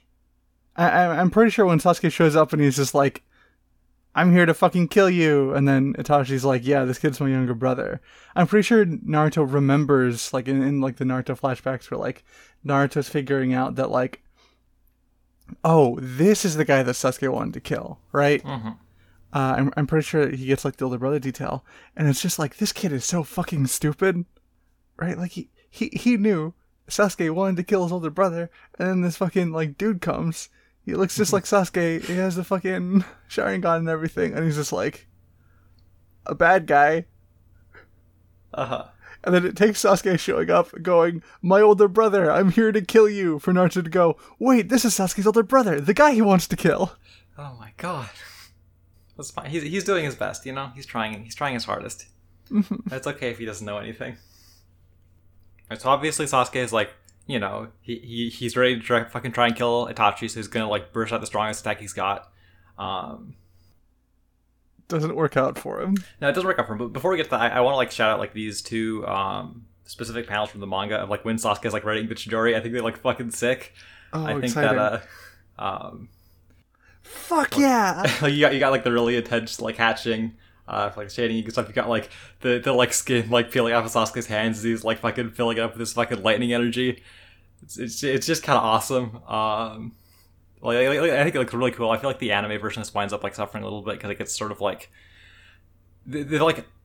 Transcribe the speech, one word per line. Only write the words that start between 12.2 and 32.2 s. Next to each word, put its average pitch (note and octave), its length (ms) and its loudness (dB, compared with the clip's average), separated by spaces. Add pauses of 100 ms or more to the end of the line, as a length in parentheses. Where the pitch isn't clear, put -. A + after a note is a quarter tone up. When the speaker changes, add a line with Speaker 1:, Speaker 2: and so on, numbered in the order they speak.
Speaker 1:
Naruto's C#3+ 420 2
figuring C3+ 460 0
out B2+ 220 -2
that, C3 140 -2
like, B2+ 320 -2 (1400)
"Oh, D#3+ 360 6
this C#3 440 2
is D#3+ 120 0
the D3+ 80 0
guy C3+ 180 4
that B2 100 0
Sasuke C3 400 -2
wanted A#2+ 220 -4
to B2+ 60 -12
kill," - 400 -8 (120)
right? C#3+ 300 2
Speaker 2:
Mm-hmm. B2 260 -10 (640)
Speaker 1:
Uh, C3+ 240 0
I'm, C#3 200 0
I'm D3 120 0
pretty D#3 160 0
sure D3 240 0
he C3 180 -8
gets, C3+ 180 0
like, C3+ 120 -4
the - 80 -4
older B2+ 140 -4
brother C3+ 200 -2
detail, C3+ 460 -6 (320)
and D3+ 120 2
it's C#3 140 2
just - 160 -2
like, D3+ 200 -4
"This G#3+ 140 -2
kid F3 200 -4
is B2+ 120 -4
so E3 200 -2
fucking D#3 420 -2
stupid," F3 580 -2 (720)
right? E3+ 220 -6
Like, F3+ 140 -6
he, - 160 -12 (200)
he, - 240 -6
he A#3+ 240 2
knew F#3+ 380 0 (340)
Sasuke F3 460 0
wanted F#3+ 220 0
to F3 80 -4
kill F#3+ 180 0
his F3 80 -2
older E3+ 200 -4
brother, E3+ 380 0 (300)
and F3+ 100 -2
then F#3 140 0
this F3 140 -2
fucking, F3+ 340 0
like, D#3+ 260 -4
dude G3 240 -2
comes. - 500 -4 (340)
He F#3+ 100 -6
looks F#3+ 220 0
just G#3+ 160 0
Speaker 2:
<laughs> - 0 -
Speaker 1:
like G3 120 2
Sasuke. F3 600 0
He E3+ 100 -6
has F#3 220 -2